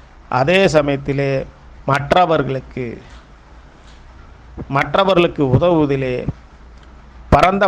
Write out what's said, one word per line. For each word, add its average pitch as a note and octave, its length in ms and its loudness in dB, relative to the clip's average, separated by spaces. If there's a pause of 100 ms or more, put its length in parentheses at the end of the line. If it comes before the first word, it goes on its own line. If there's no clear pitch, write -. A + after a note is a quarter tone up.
(400)
அதே E3+ 200 2 (160)
சமயத்திலே C#3 560 -2 (600)
மற்றவர்களுக்கு, C#3 920 0 (1900)
மற்றவர்களுக்கு E3+ 680 0 (120)
உதவுவதிலே C#3+ 600 0 (1160)
பரந்த F#3 340 4